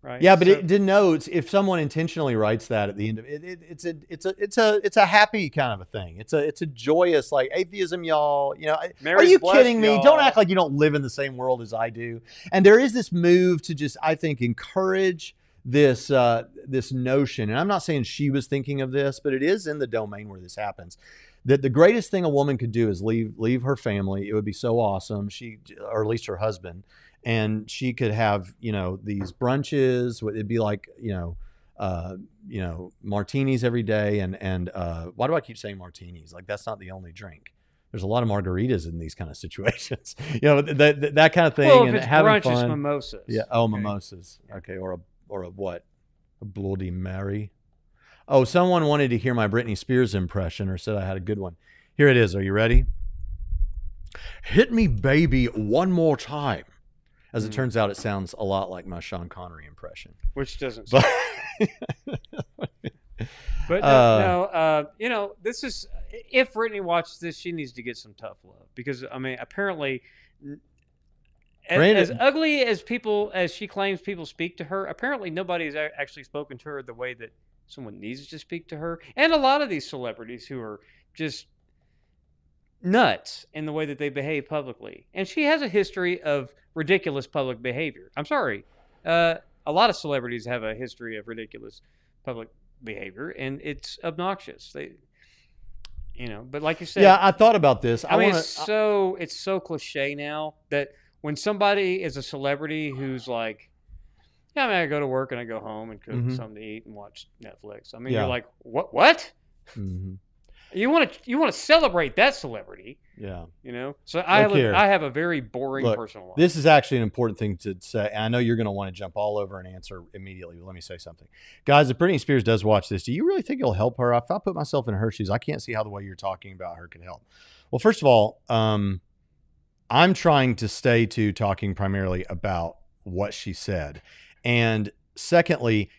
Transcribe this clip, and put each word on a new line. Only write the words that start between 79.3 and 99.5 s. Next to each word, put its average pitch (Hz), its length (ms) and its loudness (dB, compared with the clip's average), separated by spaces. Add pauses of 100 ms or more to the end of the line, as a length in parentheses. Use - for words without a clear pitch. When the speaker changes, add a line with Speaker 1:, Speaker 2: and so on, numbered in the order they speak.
Speaker 1:
a 320 40 2
lot 277 260 2
of 269 60 -4
these 156 220 -6
celebrities 117 560 -12
who 131 140 -10
are 107 180 -12 (340)
just - 340 -10 (1400)
nuts 185 720 0
in 156 140 -8
the 151 60 -8
way 156 140 -4
that 143 120 -10
they 143 120 -4
behave 143 380 -6
publicly. 127 640 -10
And 185 140 -6
she - 180 -4
has 294 180 2
a 233 60 -4
history 180 540 -2
of 143 280 -2 (240)
ridiculous 160 520 -2
public 127 360 -6
behavior. 131 540 -8
I'm 147 100 -6
sorry. 160 380 -2 (400)
Uh, 165 320 2 (280)
a 151 80 -4
lot 208 180 4
of - 60 -4
celebrities 120 500 -6
have 120 160 -6
a 110 120 -6
history 117 420 -12
of 101 100 -14
ridiculous 113 560 -16 (420)
public 117 240 -12 (360)
behavior, 101 460 -12
and 135 340 -10
it's 143 400 -12
obnoxious. 175 680 -10
They, - 200 -14 (1200)
you 123 140 -12
know, 110 200 -14
but 143 140 -10
like 156 180 -2
you 170 60 -12
said, 190 160 2
Speaker 2:
Yeah, 190 180 10
I 190 120 6
thought 220 240 6
about 143 260 4
this. 117 220 0
Speaker 1:
I 151 60 -8
Speaker 2:
I 185 80 4
Speaker 1:
mean, 220 100 4
Speaker 2:
wanna, 180 120 2
Speaker 1:
it's - 80 -8
so, 202 720 0
it's 165 220 -10
so 190 180 -4